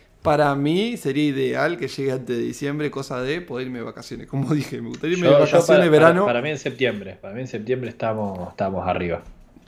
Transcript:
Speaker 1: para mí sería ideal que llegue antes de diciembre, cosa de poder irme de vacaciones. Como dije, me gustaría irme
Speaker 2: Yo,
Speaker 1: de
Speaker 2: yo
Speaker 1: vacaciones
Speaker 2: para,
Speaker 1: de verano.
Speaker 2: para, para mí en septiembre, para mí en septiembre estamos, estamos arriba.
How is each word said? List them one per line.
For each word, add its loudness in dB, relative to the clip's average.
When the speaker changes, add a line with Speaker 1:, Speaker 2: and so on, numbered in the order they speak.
Speaker 1:
para 4
mí 0
sería 0
ideal 0
que -4
llegue -4
antes -2
de 0
diciembre, -4
cosa -6
de -4
poder -8
irme -8
de -8
vacaciones. -12
Como 0
dije, -2
me -8
gustaría -4
irme 2
Speaker 2:
Yo, 6
Speaker 1:
de 8
Speaker 2:
yo 6
Speaker 1:
vacaciones 4
Speaker 2:
para, 6
Speaker 1:
de 4
verano. 8
Speaker 2:
para, 2
para 0
mí -4
en -4
septiembre, -4
para -14
mí -8
en -8
septiembre -4
estamos, -4
estamos -4
arriba. -2